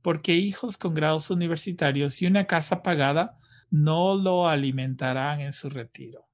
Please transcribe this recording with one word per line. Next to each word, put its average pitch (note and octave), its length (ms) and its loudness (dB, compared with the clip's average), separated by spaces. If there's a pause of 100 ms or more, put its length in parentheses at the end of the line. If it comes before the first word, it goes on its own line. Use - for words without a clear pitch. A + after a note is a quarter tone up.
porque E3 360 2
hijos G3+ 420 -2
con E3+ 160 -2
grados D#3 340 0
universitarios E3 920 -2
y F3+ 40 2
una G3 200 4
casa F3 360 0
pagada D#3 560 0 (300)
no E3 480 2
lo F3+ 320 2
alimentarán C3+ 920 -2
en C#3 100 -8
su - 160 -10
retiro. B2 640 -16